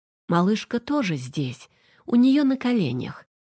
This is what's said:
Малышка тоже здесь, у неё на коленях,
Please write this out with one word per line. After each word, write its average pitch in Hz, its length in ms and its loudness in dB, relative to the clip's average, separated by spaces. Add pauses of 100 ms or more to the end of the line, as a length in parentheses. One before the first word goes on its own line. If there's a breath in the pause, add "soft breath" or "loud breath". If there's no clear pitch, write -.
(280)
Малышка 196 520 0
тоже 233 380 -2
здесь, 127 520 -8 (360 soft breath)
у 240 100 0
неё 269 280 4
на 269 140 2
коленях, 208 680 -2 (280)